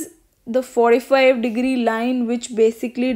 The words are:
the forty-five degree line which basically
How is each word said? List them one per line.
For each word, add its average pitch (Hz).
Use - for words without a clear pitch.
the 247
forty-five 247
degree 247
line 233
which 240
basically 240